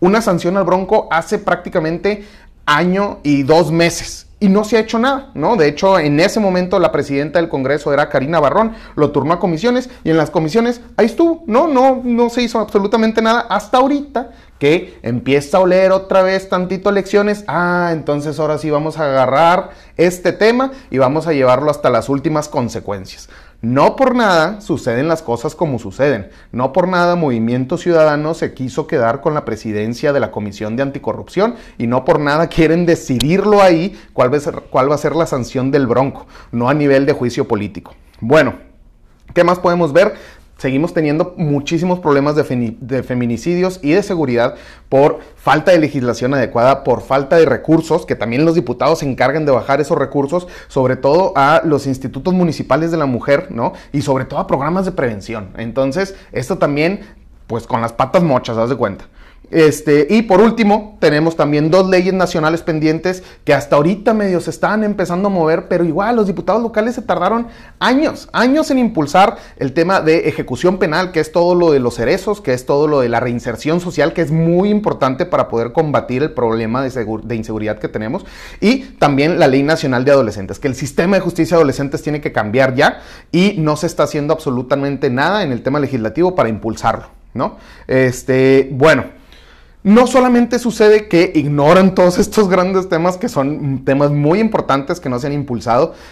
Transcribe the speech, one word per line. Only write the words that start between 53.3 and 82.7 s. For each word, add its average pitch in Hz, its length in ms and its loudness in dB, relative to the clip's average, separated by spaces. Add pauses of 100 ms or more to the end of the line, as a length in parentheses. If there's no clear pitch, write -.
¿no? 117 220 -4 (200)
Y 143 100 -2
sobre 131 240 -2
todo 139 120 -8
a 180 80 -4
programas 170 380 -2
de 185 80 -4
prevención. 110 640 -6
Entonces, 135 580 -4 (160)
esto 165 260 -6
también, 156 440 0 (480)
pues, 113 180 -6
con 117 140 -4
las 117 120 -4
patas 135 300 0
mochas, 123 340 0
haz 117 140 0
de 135 60 0
cuenta. 101 300 -4 (440)
Este, 147 580 4
y 220 140 4
por 190 180 4
último, 220 600 2
tenemos 160 360 2
también 147 340 0
dos 185 180 4
leyes 185 260 2
nacionales 165 480 0
pendientes 160 600 -2 (220)
que 147 80 2
hasta 139 240 0
ahorita 202 380 0
medio 196 260 0
se 165 80 -8
están 185 340 -2
empezando 196 460 -2
a - 20 0
mover, 175 380 0
pero 175 160 0
igual 196 320 0
los 214 100 2
diputados 185 360 -2
locales 226 320 -2
se 240 80 -8
tardaron 202 460 -2 (300)
años, 262 540 0
años 269 380 0
en 262 80 2
impulsar 196 580 2 (220)
el 135 160 -4
tema 175 260 2
de 156 300 2
ejecución 170 480 -2
penal, 180 340 -2
que 156 80 0
es 151 100 -4
todo 175 240 2
lo 175 160 4
de 143 80 4
los 120 160 -2
cerezos, 185 460 -2
que 131 140 -2
es 127 100 -6
todo 147 240 0
lo 147 120 2
de 117 100 0
la 117 100 0
reinserción 123 600 -4
social, 165 340 -2
que 175 80 -2
es 147 100 -2
muy 170 380 2
importante 175 560 -2
para 139 220 0
poder 117 240 -4
combatir 127 500 -2
el 120 100 -4
problema 113 500 -2
de 135 60 -4
segur-, 110 340 -6
de 113 140 -6
inseguridad 107 420 -6
que - 100 -8
tenemos, 117 360 -8 (360)
y 247 180 2 (200)
también 143 400 2
la 160 80 4
Ley 135 160 4
Nacional 139 440 0
de 143 60 4
Adolescentes, 101 460 0
que 143 100 -6
el 127 60 -4
sistema 175 420 -2
de 180 40 2
justicia 165 380 0
de - 20 6
adolescentes 139 420 0
tiene 151 200 -6
que 143 100 -6
cambiar 123 420 0